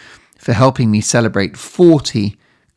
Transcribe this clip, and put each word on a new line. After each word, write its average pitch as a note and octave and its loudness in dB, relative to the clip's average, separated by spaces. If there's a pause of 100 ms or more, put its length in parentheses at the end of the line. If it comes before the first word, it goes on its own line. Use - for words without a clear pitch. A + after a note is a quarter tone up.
(360)
for - -6
helping B2+ 0
me G#2+ 0
celebrate G#2 -2
forty C#3 0 (400)